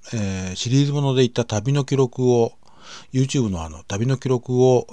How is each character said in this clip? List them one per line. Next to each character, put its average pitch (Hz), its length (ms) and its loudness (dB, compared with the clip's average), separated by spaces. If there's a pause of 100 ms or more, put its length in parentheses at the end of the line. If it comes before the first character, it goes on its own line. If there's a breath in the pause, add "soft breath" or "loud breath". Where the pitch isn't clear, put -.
(140)
え 95 400 -4
ー、 - 20 -8
シ - 160 -4
リ 135 100 4
ー 143 60 2
ズ 143 60 -2
も 147 80 -2
の 139 120 0
で 131 80 2
言 123 80 4
っ - 20 -6
た 120 140 -2
旅 107 280 -2
の 143 120 0
記 139 100 -2
録 127 380 2
を、 117 200 2 (600 loud breath)
YouTube 131 360 0
の 85 140 -4
あ 80 60 -10
の、 78 140 -18
旅 104 240 -4
の 131 100 0
記 131 120 -6
録 127 360 2
を、 127 280 4